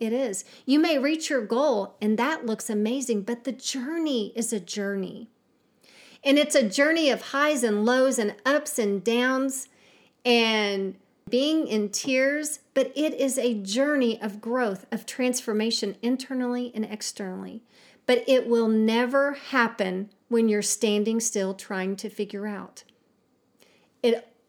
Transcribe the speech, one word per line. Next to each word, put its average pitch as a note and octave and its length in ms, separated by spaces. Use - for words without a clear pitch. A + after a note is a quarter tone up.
it A3 120
is. A#3+ 320
You C#4 120
may D#4 200
reach D#4 320
your B3+ 140
goal, A3+ 560
and G#3+ 180
that D4 280
looks A3 220
amazing, G#3+ 540
but A#3+ 220
the C4 80
journey C4+ 800
is A3+ 180
a G#3 80
journey. G3 680
And C#4 140
it's D4 160
a B3+ 140
journey D4+ 420
of G#3+ 120
highs C#4+ 400
and G#3+ 220
lows B3+ 340
and G#3 160
ups D4 340
and G3+ 260
downs C4 640
and G#3 720
being D4 380
in G#3 200
tears, C#4 720
but C4 200
it D4+ 200
is C4 240
a A#3+ 160
journey A#3 680
of G#3 220
growth, A3+ 500
of - 140
transformation A3+ 960
internally B3 720
and G#3+ 100
externally. G3 800
But B3 220
it C4 220
will A#3 180
never A#3+ 680
happen G#3+ 760
when A3+ 200
you're G#3 120
standing G#3 600
still G3 340
trying F#3+ 420
to G3+ 140
figure G#3 380
out. F#3 340
It A#3 260